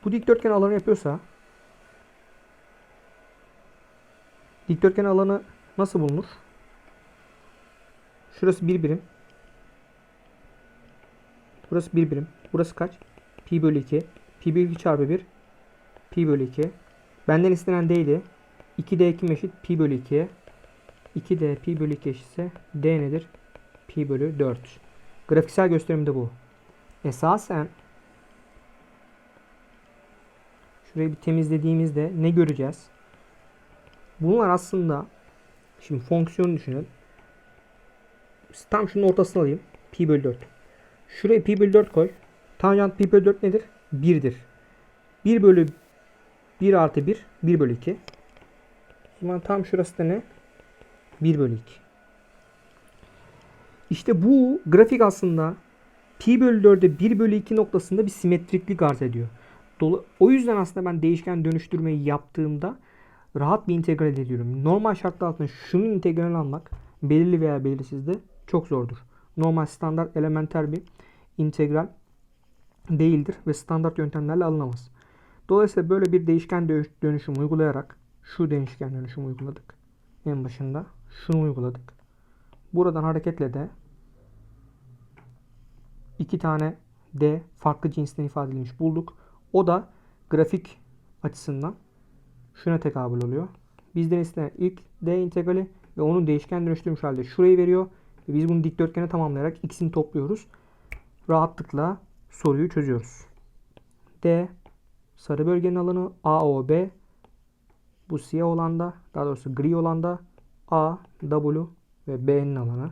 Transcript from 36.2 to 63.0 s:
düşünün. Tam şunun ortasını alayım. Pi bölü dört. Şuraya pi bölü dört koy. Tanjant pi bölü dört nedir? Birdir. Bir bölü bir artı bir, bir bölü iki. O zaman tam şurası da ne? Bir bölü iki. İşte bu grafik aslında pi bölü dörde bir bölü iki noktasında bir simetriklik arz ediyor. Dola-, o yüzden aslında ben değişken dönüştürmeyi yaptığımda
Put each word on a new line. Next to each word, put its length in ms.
düşünün. 300
Tam 180
şunun 200
ortasını 340
alayım. 180
Pi 160
bölü 160
dört. 140
Şuraya 340
pi 180
bölü 120
dört 200
koy. 180
Tanjant 400
pi 140
bölü 120
dört 180
nedir? 220
Birdir. 440
Bir 180
bölü 240
bir 140
artı 320
bir, 200
bir 180
bölü 120
iki. 240
O 40
zaman 200
tam 240
şurası 340
da 60
ne? 180
Bir 180
bölü 160
iki. 200
İşte 320
bu 440
grafik 340
aslında 540
pi 220
bölü 220
dörde 360
bir 200
bölü 160
iki 220
noktasında 500
bir 40
simetriklik 720
arz 200
ediyor. 260
Dola-, 240
o 100
yüzden 260
aslında 300
ben 160
değişken 420
dönüştürmeyi 600
yaptığımda 720